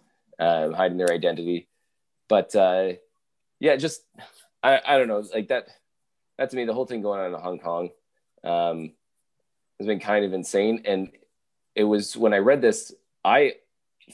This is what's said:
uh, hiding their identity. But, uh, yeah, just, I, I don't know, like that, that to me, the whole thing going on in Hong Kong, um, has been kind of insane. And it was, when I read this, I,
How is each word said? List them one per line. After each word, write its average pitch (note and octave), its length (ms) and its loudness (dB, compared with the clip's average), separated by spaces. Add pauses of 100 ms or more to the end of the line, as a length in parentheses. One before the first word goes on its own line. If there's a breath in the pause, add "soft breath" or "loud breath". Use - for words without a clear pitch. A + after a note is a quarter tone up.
(400)
uh, E2 320 0
hiding F2+ 260 0
their F2 140 2
identity. E2+ 560 -4 (600)
But, G2 280 2
uh, F#2 380 2 (640)
yeah, C#3+ 160 2
just, D3+ 260 -6 (580 loud breath)
I, C3+ 240 4
I C#3 140 4
don't B2+ 100 2
know, G#2 140 -2 (100)
like G#2+ 160 -4
that, B2+ 200 -4 (680)
that C3 140 -4
to B2+ 60 -10
me, B2 80 -2
the A2+ 100 -2
whole B2+ 100 -4
thing A#2+ 160 -8
going G2+ 200 -4
on F2+ 120 -6
in E2 80 -10
Hong F2+ 200 -8
Kong, E2+ 300 -6 (520)
um, E2+ 500 -4 (840)
has G2+ 80 -10
been G#2 140 -2
kind G#2 240 2
of F#2+ 80 -2
insane. G#2 540 0
And F#2+ 240 -2 (640)
it G#2+ 100 2
was, G#2 320 0
when A2+ 160 2
I G2+ 60 4
read B2 240 4
this, A2 320 2 (280)
I, B2+ 340 4 (580)